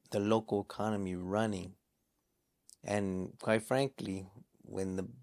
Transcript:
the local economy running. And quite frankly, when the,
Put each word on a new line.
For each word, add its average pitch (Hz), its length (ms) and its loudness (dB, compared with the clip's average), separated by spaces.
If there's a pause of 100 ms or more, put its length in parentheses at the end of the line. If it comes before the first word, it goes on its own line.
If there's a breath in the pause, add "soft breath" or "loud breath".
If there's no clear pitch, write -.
the 107 100 2
local 107 420 4
economy 101 540 -2
running. 95 580 0 (1080)
And 95 560 0
quite 110 220 2
frankly, 95 640 -2 (380)
when 95 320 -2
the, 95 80 -2 (180)